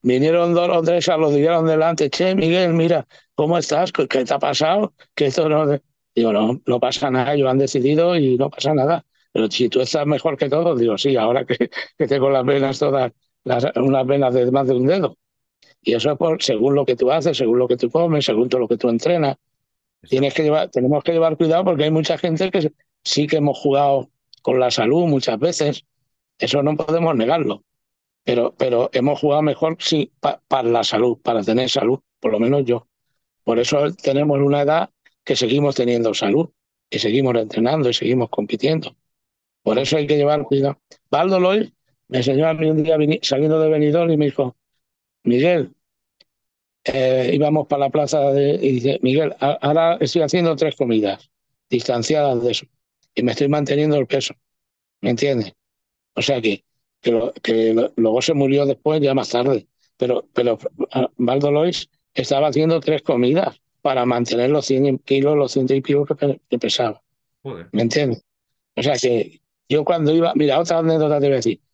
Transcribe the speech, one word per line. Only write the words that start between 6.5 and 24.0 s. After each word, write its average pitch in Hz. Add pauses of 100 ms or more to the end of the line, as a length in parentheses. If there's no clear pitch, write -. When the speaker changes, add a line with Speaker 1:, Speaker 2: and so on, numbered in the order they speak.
Speaker 1:
no 120
pasa 127
nada, 127
ellos 139
han 127
decidido 147
y 131
no 135
pasa 147
nada. 151 (260)
Pero 110
si 120
tú 131
estás 147
mejor 147
que 143
todos", 156
digo, 113
"Sí, 135
ahora 120
que, 123 (280)
que 143
tengo 139
las 131
venas 135
todas, 135 (320)
las, 127 (120)
unas 131
venas 135
de 127
más 135
de 131
un 127
dedo". 165 (680)
Y 110
eso 127
es 139
por, 160
según 123
lo 139
que 123
tú 127
haces, 147
según 123
lo 127
que 123
tú 123
comes, 160
según 120
todo 127
lo 117
que 120
tú 127
entrenas. 147
Speaker 2:
Exacto. -
Speaker 1:
Tienes 131
que 160
llevar, 151
tenemos 131
que 170
llevar 165
cuidado 165
porque 160
hay 156
mucha 156
gente 180
que 165 (320)
sí 147
que 160
hemos 147
jugado 139 (320)